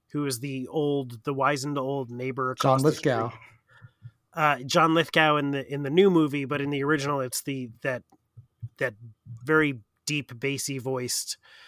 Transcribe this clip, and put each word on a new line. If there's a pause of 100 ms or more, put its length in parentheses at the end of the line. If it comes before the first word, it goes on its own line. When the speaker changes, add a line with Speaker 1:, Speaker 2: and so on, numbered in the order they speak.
(120)
Speaker 1:
who
is
the
old,
the
wizened
old
neighbor
across
Speaker 2:
John
Speaker 1:
the
street.
Speaker 2:
Lithgow. (1040)
Speaker 1:
Uh,
John
Lithgow
in
the,
in
the
new
movie,
but
in
the
original,
it's
the, (120)
that, (720)
that (500)
very (260)
deep,
bassy
voiced (300)